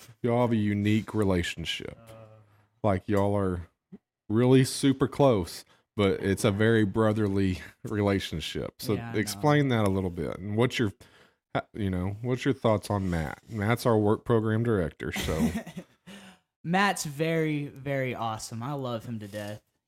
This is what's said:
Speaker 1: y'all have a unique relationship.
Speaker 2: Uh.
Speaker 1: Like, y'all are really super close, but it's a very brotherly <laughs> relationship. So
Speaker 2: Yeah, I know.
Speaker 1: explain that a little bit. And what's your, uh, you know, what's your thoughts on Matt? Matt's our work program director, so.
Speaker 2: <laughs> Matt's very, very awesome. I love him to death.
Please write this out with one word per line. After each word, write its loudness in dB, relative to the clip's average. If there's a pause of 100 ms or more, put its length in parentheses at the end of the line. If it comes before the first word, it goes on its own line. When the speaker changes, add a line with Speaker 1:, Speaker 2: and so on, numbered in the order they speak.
(220)
Speaker 1:
y'all 2
have 2
a 2
unique 2
relationship. -2 (120)
Speaker 2:
Uh. -18 (680)
Speaker 1:
Like, 2
y'all 2
are -2 (600)
really 6
super 2
close, 2 (320)
but 2
it's 0
a 4
very 4
brotherly 0 (140)
<laughs> -20
relationship. -2
So -2
Speaker 2:
Yeah, -4
I -10
know. -2
Speaker 1:
explain 2
that 2
a 4
little 0
bit. -6
And -6
what's 0
your, 0 (600)
uh, 0 (120)
you -2
know, -2
what's -4
your 2
thoughts 0
on 0
Matt? -2 (100)
Matt's 0
our 6
work 2
program 0
director, -2
so. -2 (580)
Speaker 2:
<laughs> -20
Matt's 0
very, -2
very -4
awesome. -8
I -6
love -6
him -8
to -12
death. -10 (260)